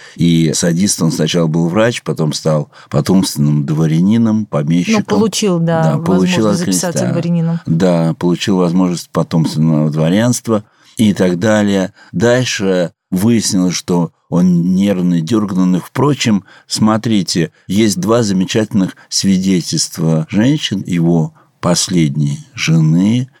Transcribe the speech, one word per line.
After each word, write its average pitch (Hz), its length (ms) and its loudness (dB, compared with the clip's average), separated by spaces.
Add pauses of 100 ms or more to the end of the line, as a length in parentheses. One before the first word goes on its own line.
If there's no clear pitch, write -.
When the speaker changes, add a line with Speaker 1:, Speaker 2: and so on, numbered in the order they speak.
(160)
Speaker 1:
и 82 380 2
садист. 90 480 -2
Он 82 100 0
сначала 80 360 0
был 82 220 0
врач, 113 340 0
потом 76 300 -4
стал 78 360 -2 (220)
потомственным 73 720 0
дворянином, 92 800 0
помещиком. 175 640 0
Speaker 2:
Ну, 202 80 0
получил, 208 400 0
да, 165 240 0
Speaker 1:
Да, 160 160 0
получил 180 460 0
Speaker 2:
возможность - 80 2
Speaker 1:
от 202 60 0
Speaker 2:
записаться 180 420 -2
Speaker 1:
креста. - 140 -2
Speaker 2:
дворянином. 170 520 -2
Speaker 1:
Да, 82 540 2
получил 87 380 0
возможность 90 520 0
потомственного 80 800 0
дворянства 101 720 0 (340)
и 104 180 2
так 92 240 0
далее. 101 540 0 (180)
Дальше 98 800 0 (180)
выяснилось, 95 640 0
что 85 380 -2 (180)
он 87 460 2
нервный, 90 460 0
дёрганный. 92 640 0
Впрочем, 127 600 -2 (240)
смотрите, 107 840 0 (140)
есть 101 340 0
два 110 220 0
замечательных 98 760 0 (140)
свидетельства 85 1200 0
женщин, 113 560 0
его 85 480 0 (260)
последней 76 800 0 (160)
жены 95 760 2 (100)